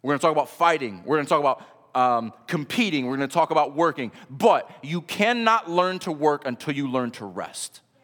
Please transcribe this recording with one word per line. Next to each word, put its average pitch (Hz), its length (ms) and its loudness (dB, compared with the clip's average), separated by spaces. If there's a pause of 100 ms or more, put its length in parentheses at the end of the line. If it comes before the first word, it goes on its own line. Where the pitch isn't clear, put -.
We're 139 120 0
gonna 139 60 0
talk 165 120 4
about 147 180 0
fighting. 139 560 0
We're 156 120 0
gonna 143 120 -2
talk 160 100 4
about, 139 220 0 (320)
um, 120 400 2 (140)
competing. 156 580 -2
We're 131 120 -4
gonna 139 100 -2
talk 160 240 2
about 147 240 2
working. 147 360 0 (180)
But 143 400 2 (120)
you 160 200 -6
cannot 226 680 0
learn 180 300 0
to 180 120 -8
work 147 360 0
until 131 260 -6
you 139 160 -4
learn 123 220 -2
to 110 140 -14
rest. - 560 -12 (220)